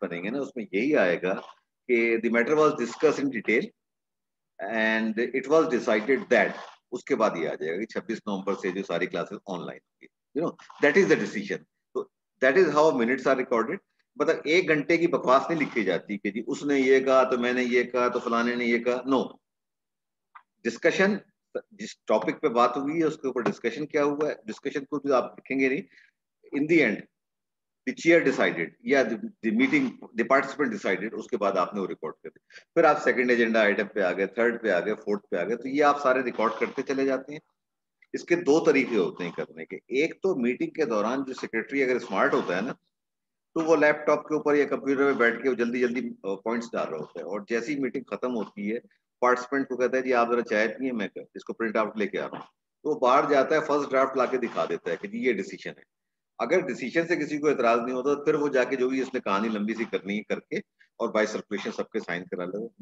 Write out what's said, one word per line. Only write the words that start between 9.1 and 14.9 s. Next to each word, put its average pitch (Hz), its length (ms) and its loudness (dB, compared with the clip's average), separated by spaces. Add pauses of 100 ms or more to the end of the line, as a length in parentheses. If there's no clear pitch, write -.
online 73 320 -10
होंगी, - 280 -20 (320)
you 165 80 -2
know, - 120 -10 (260)
that 131 180 6
is 131 120 4
the 107 120 0
decision। 98 380 -8 (280)
तो - 180 -8 (320)
that 135 200 6
is 151 120 2
how 151 160 6 (100)
minutes 131 260 0
are 131 120 2
recorded। 123 380 -2 (440)
मतलब 151 260 0
एक 160 200 2
घंटे 156 300 2